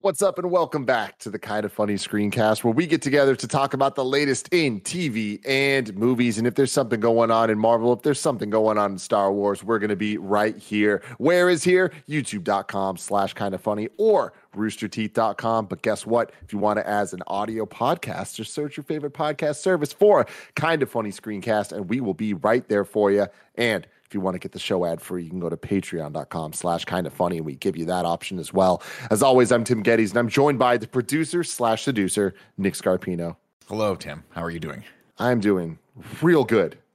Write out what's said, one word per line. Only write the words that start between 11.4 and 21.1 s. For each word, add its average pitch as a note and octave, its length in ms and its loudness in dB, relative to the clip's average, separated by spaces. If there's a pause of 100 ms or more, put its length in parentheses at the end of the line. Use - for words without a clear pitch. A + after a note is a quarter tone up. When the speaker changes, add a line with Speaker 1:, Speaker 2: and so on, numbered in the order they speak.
Speaker 1:
is E3+ 140 2
here? F3+ 300 2 (160)
YouTube A#2 340 -4
dot G2 240 -2
com F#2+ 300 -4
slash G2+ 360 -2
kinda F#2+ 240 -4
funny G#2+ 380 -4
or G3+ 380 2 (200)
rooster G#2+ 360 -4
teeth A2 240 -6
dot A2+ 240 0
com. A2+ 300 0
But - 160 -10
guess G#2+ 220 -2
what? A2+ 280 0 (100)
If - 80 -16
you G#2 80 -4
want G#2+ 200 2
it - 60 -4
as G2+ 280 -2
an F2+ 140 -12
audio G#2+ 380 -4
podcast, A#2 680 -4
just - 180 -12
search D3 220 -8
your D3 80 -12
favorite D3 300 -8
podcast D3+ 480 -4
service E3 320 0
for G3 320 6 (320)
Kinda D#3 280 0
Funny G#2+ 260 -4